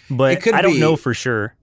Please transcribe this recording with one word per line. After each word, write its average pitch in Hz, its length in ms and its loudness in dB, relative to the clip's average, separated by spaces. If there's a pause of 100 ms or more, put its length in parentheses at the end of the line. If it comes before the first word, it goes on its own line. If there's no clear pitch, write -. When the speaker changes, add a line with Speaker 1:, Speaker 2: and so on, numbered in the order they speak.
(100)
Speaker 1:
But 135 220 2
Speaker 2:
It - 100 -2
could 226 120 2
Speaker 1:
I - 80 2
don't 180 120 2
Speaker 2:
be. 143 60 0
Speaker 1:
know 156 160 2
for 127 180 -4
sure. 110 480 -4